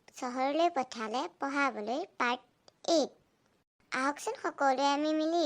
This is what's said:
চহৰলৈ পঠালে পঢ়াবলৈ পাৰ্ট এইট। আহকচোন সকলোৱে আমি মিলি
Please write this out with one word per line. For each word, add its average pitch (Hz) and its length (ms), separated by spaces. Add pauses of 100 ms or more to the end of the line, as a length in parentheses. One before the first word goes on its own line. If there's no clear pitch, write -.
(160)
চহৰলৈ 269 540
পঠালে 247 520 (160)
পঢ়াবলৈ 269 640 (160)
পাৰ্ট 247 260 (460)
এইট। 311 220 (840)
আহকচোন 285 500
সকলোৱে 277 440
আমি 294 280
মিলি 320 320